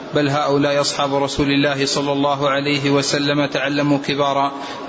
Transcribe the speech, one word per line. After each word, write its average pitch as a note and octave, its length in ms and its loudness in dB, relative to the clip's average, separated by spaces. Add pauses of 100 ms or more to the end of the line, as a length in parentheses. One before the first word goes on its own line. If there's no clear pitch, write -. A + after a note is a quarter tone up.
(140)
بل D3 140 2
هؤلاء C#3+ 520 2
أصحاب C#3+ 340 -2
رسول C#3 360 0
الله C#3 360 2
صلى C#3+ 260 -2
الله C#3 360 2
عليه C#3+ 420 0
وسلم C#3+ 560 0
تعلموا C#3+ 520 0
كبارا. C#3 540 0 (360)